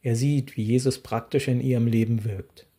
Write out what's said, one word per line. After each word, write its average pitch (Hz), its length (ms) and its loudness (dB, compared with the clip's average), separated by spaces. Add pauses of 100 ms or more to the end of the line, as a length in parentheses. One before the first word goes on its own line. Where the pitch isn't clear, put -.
Er 117 140 0
sieht, 135 420 0
wie 110 60 -2
Jesus 123 360 2
praktisch - 480 -4
in 123 140 0
ihrem 120 260 2
Leben 113 380 2
wirkt. - 420 -10 (120)